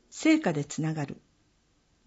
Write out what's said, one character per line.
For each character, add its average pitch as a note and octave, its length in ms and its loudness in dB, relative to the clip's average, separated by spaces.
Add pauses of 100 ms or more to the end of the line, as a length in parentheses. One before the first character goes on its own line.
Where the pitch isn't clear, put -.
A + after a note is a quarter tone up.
(100)
聖 D#4 300 4
火 F#3 120 0
で D3 120 -2
つ - 180 -8
な D#3 120 -2
が D3+ 100 -4
る。 - 160 -12 (880)